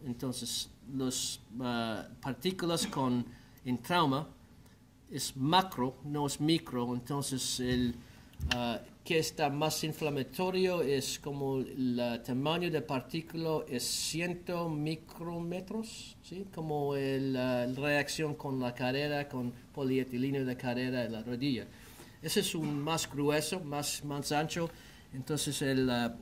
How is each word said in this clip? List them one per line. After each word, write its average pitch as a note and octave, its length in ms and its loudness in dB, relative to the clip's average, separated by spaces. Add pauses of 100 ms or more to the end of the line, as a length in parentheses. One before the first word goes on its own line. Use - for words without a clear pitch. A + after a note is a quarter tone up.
Entonces, A#2+ 640 -4 (240)
los, C3 460 -2 (200)
ah, A#2 460 0 (160)
partículas E3+ 640 0
con, B2 400 2 (380)
en B2 140 0
trauma D#3 500 4 (840)
es C#3+ 260 -6
macro, C3+ 680 2
no D3 240 0
es C#3 120 -4
micro. C3+ 540 2
Entonces, C3 640 -2
el, B2 380 2 (580)
ah, A#2+ 240 0 (260)
que E3+ 140 4
está D3+ 320 2
más D3+ 340 0
inflamatorio F3 960 2
es C3+ 380 2
como C#3 400 -2
el A#2+ 680 0
tamaño D#3 460 2
de D#3 100 2
partícula D#3+ 880 -2
es B2 160 -2
cien F3 580 -2 (280)
micrómetros, E3+ 1500 -4
¿sí? F#3+ 320 -10
Como D3 420 0
el, C3+ 400 2
ah, B2+ 300 2
la B2+ 160 -2
reacción D3 520 2
con C3+ 240 -4
la B2 160 0
carrera, C#3+ 540 0
con B2 240 -2 (220)
polietileno C3 720 2
de B2+ 100 0
carrera B2+ 460 0
de A2+ 80 -2
la A2+ 120 -4
rodilla. A#2+ 440 0 (560)
Ese E3 180 2
es F#3+ 140 2
un D3 280 0
más D#3+ 240 2
grueso, D3 540 2
más, C#3+ 460 -4
más C#3+ 260 -2
ancho, D#3+ 380 2 (420)
entonces C#3 480 0
el, C3+ 260 6
la A#2+ 360 2